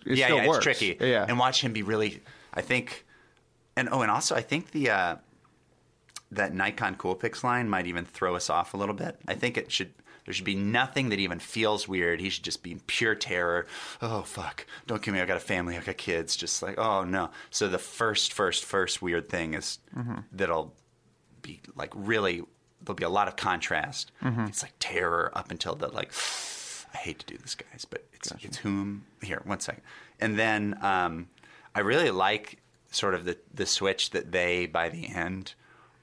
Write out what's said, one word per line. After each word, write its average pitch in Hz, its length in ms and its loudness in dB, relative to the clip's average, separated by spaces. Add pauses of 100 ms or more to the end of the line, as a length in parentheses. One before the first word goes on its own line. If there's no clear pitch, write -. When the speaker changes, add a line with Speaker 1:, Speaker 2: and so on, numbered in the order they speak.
Speaker 1:
it 127 120 2
Speaker 2:
Yeah, 135 80 6
Speaker 1:
still 135 140 6
Speaker 2:
yeah, 107 80 6
Speaker 1:
works. 151 200 6
Speaker 2:
it's 127 120 4
tricky. 101 260 2
Speaker 1:
Yeah. 117 240 4
Speaker 2:
And 120 100 2
watch 127 220 6
him 120 100 0
be 107 120 -2
really, 107 380 0 (320)
I - 80 0
think, - 440 -2 (720)
and, 135 120 2
oh, 131 120 2
and 107 100 4
also 123 240 2
I 120 60 2
think 156 300 -2
the, 139 180 2
uh, 92 260 4 (1160)
that 98 220 2
Nikon 95 420 0
Coolpix 95 480 -2
line 120 260 2
might 92 180 2
even 87 180 -4
throw 90 300 0
us 87 140 -2
off 85 240 0
a 98 40 -4
little 101 180 0
bit. - 320 -6
I 95 80 -2
think 123 220 -2
it - 140 -4
should, - 220 -2 (320)
there 98 80 -8
should 92 120 -6
be 98 100 0
nothing 120 540 2
that 104 100 4
even 87 200 0
feels 107 480 0
weird. 87 340 2
He 95 80 -2
should - 140 -4
just 87 180 -6
be 87 100 -10
in - 100 -10
pure 110 340 0
terror. 87 500 0 (340)
"Oh, 113 220 -2
fuck. - 460 -10 (180)
Don't 110 160 -4
kill 104 140 0
me. 92 60 4
I've 90 60 2
got 92 100 4
a - 20 -4
family. 87 360 -2
I've 85 120 -8
got 95 100 -4
kids." 82 380 0
Just - 260 -2
like, 92 160 -4
"Oh, 104 260 2
no." 90 280 0 (180)
So - 180 2
the 90 120 0
first, - 520 0
first, 92 320 2
first - 380 0
weird 85 260 0
thing 80 280 -2
is - 240 -6 (180)
Speaker 1:
Mm-hmm. 120 220 -4 (120)
Speaker 2:
that'll 82 440 0 (680)
be, - 200 -16 (140)
like, - 200 -6
really, 101 480 0 (400)
there'll 101 120 -4
be 85 100 -4
a 85 40 0
lot 98 180 2
of 90 100 -6
contrast. 85 720 -2 (100)
Speaker 1:
Mm-hmm. 120 240 0
Speaker 2:
It's, 104 160 -4
like, - 160 -12
terror 85 560 0
up - 160 -6
until 85 240 -4
the, - 140 -2
like, - 240 -6 (420)
<sighs> - 400 -12
I - 40 -10
hate - 220 -6
to - 60 -18
do - 140 -12
this, - 160 -10
guys, - 340 -14
but - 240 -8
it's, - 180 -10
Speaker 1:
Gotcha. - 140 -12
Speaker 2:
it's 95 120 -10
whom. 101 480 -2 (180)
Here, 95 220 -4
one 98 160 -4
second. - 200 -6 (380)
And 110 180 2
then, 107 460 2
um, 87 460 0 (440)
I 107 60 2
really 123 320 4
like 95 500 0 (300)
sort 98 240 2
of 87 100 -4
the, 90 120 0 (140)
the 98 140 -2
switch - 460 2
that 85 200 -4
they, 87 360 4
by 85 220 2
the 85 180 -8
end, 92 480 -6 (480)